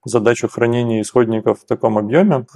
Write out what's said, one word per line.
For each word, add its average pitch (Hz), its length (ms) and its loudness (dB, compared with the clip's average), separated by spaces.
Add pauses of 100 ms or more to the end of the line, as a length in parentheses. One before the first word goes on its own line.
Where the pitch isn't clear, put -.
задачу 117 420 0
хранения 117 540 -2
исходников 110 600 0
в - 40 -20
таком 110 320 -2
объеме. 131 480 0 (100)